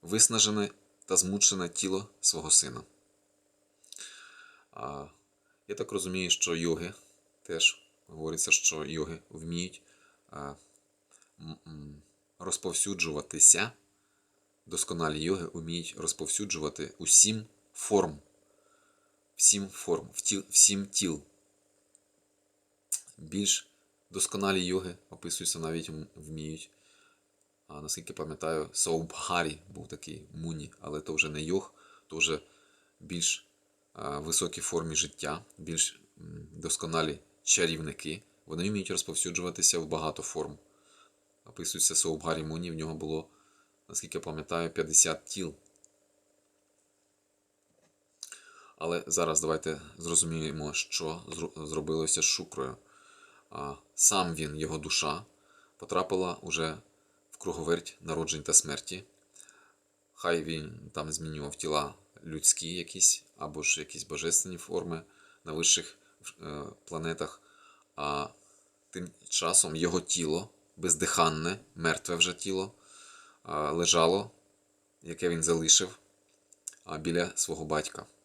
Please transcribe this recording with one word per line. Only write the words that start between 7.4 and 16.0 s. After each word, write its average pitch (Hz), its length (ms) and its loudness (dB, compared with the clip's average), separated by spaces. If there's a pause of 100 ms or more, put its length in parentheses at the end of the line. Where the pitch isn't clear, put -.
теж - 380 0 (260)
говориться, 80 440 -4
що 78 340 2
йоги 78 340 -4 (100)
вміють, 85 520 -8 (480)
а, 71 260 -10 (840)
м, 80 180 -14 (100)
м, 73 340 -16 (380)
розповсюджуватися, 90 1300 2 (960)
досконалі 80 580 -2
йоги 90 300 0
вміють 82 440 -6
розповсюджувати 80 1000 -4